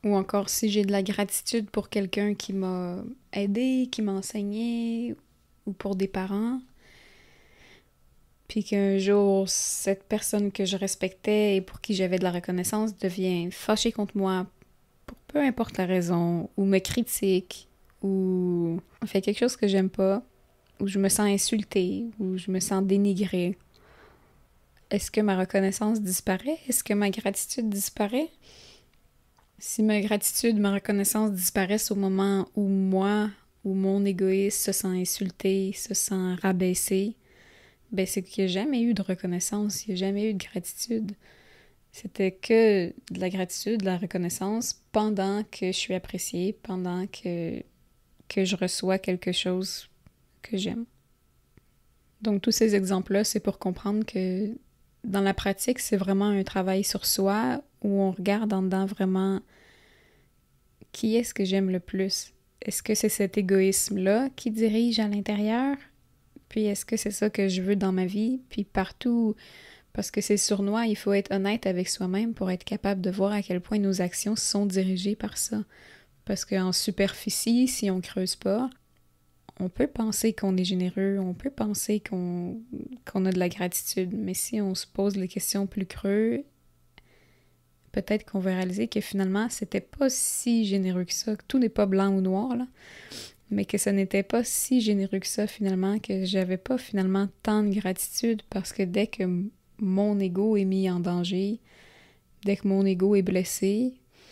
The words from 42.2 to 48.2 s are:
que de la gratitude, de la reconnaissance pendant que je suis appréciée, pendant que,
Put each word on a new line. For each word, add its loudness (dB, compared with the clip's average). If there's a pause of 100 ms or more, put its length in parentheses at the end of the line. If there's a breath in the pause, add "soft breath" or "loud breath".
que 4
de -12
la 0
gratitude, -2
de -2
la 0
reconnaissance -4 (100)
pendant 0
que -6
je -2
suis -4
appréciée, -4
pendant -4
que, -6 (680)